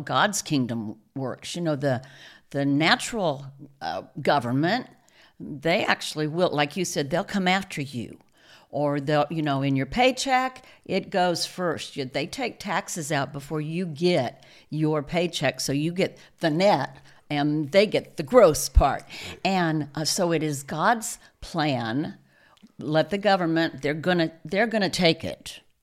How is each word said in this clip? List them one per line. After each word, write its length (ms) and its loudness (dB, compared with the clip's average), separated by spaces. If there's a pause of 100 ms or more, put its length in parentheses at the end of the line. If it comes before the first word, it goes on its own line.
God's 360 0
kingdom 560 -2 (200)
works. 400 -8
You 60 -4
know, 140 0
the, 260 0 (480)
the 140 -2
natural, 800 0 (360)
uh, 200 -4 (200)
government, 640 2 (540)
they 440 -2
actually 440 -2
will, 220 0
like 260 -2
you 80 0
said, 260 -2
they'll 140 0
come 240 -2
after 340 -2
you. 360 -10 (520)
Or 280 0
they'll, 320 2
you 100 -4
know, 220 0
in 140 2
your 100 0
paycheck, 800 0 (200)
it 240 -4
goes 380 0
first. 500 -4
You, 100 -4
they 200 -4
take 320 -8
taxes 540 -6
out 200 -2
before 280 -6
you 260 -4
get 560 0 (260)
your 320 0
paycheck, 600 -2
so 120 -2
you 200 0
get 260 -2 (220)
the 100 2
net 460 2 (340)
and 400 0
they 160 6
get 300 -2
the 80 -6
gross 440 6
part. 360 4 (400)
And, 500 0
uh, 100 -2
so 280 0
it 100 2
is 220 -2
God's 560 0 (200)
plan. 760 -2 (640)
Let 300 0
the 80 -2
government, 640 2
they're 120 0
gonna, 380 0 (120)
they're 220 0
gonna 240 0
take 320 2
it 380 -10 (220)